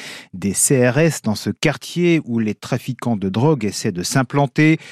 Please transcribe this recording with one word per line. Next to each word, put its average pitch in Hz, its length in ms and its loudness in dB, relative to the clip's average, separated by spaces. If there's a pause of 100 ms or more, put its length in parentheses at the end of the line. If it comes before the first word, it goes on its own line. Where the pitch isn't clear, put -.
(320)
Des 95 220 -4
C 127 340 2
R 123 100 2
S 160 240 2
dans 107 120 -2
ce - 160 -6
quartier 165 720 0
où 117 140 -2
les 107 160 0
trafiquants 120 600 -4
de 95 120 -2
drogue 117 360 2
essaient 104 280 -4
de 87 100 -6
s'implanter. 143 760 2 (140)